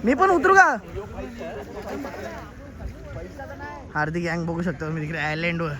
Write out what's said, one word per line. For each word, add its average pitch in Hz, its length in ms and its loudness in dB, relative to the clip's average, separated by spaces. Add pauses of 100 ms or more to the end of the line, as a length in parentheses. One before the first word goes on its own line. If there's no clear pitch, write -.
मी 240 100 6
पण 370 160 6
उतरू 370 240 8
का? 339 220 10 (3250)
हार्दिक 160 300 0
गँग 165 220 -2
बघू 170 160 -2
शकता 160 240 -2
तुम्ही 160 160 -4
तिकडे 156 160 -4
आयलँडवर. 160 600 -2